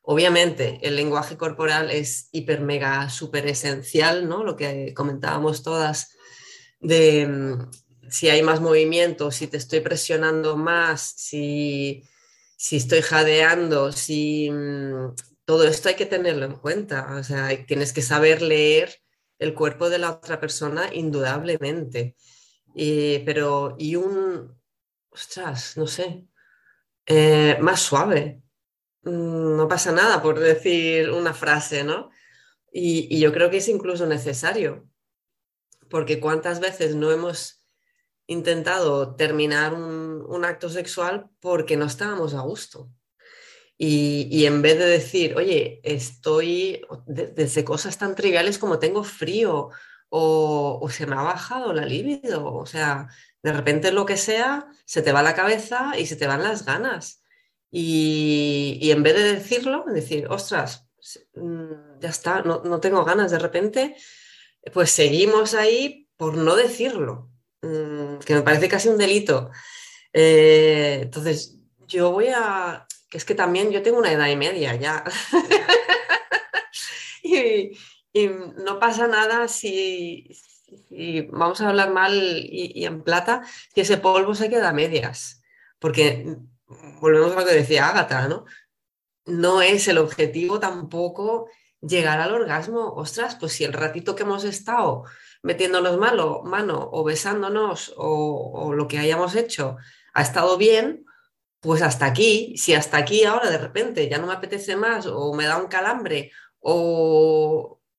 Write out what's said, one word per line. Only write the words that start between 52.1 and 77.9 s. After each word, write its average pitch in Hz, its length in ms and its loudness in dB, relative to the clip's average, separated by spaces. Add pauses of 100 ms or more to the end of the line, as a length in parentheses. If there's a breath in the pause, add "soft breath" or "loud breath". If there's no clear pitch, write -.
o - 120 -10
sea, 143 420 -4 (340 loud breath)
de 151 100 -2
repente 151 400 0
lo 196 120 0
que 196 120 -2
sea, 247 500 -2 (180)
se - 180 -4
te 151 100 2
va 143 100 4
la 160 140 2
cabeza 220 600 -2
y 165 100 -4
se 151 100 -10
te 143 100 -4
van 139 160 -2
las 214 240 -4
ganas. 180 560 -6 (480)
Y, 151 1120 0
y 156 80 4
en 147 140 4
vez 156 100 6
de 208 200 4
decirlo, 254 520 -2
decir, 156 420 -4
"Ostras, 175 600 -6 (460)
mm, 165 640 -12
ya 170 100 -8
está, 175 320 -2
no, 165 220 -2
no 170 160 -2
tengo 190 240 2
ganas", 185 260 2
de 165 80 2
repente, 214 580 -2 (760 loud breath)
pues 175 180 4
seguimos 202 640 4
ahí 233 640 2
por 156 200 -4
no 165 200 4
decirlo, 226 760 0 (320)
mm, 151 640 -6
que 151 80 2
me 143 80 4
parece 151 260 2
casi 196 200 2
un 214 100 4
delito. 196 520 2 (640 loud breath)
Eh, 156 920 6
entonces, 151 560 -6 (280)
yo 175 260 2
voy 214 220 2
a, 196 520 -4 (240)
que 170 80 -10
es - 60 -10
que 208 100 -2
también 190 360 2
yo 202 120 0
tengo 233 160 4
una 190 140 4
edad 147 160 2
y 143 80 2
media 147 400 -2
ya. 151 280 -4
<laughs> - 720 2 (1400 loud breath)
Y, 233 500 2 (400 loud breath)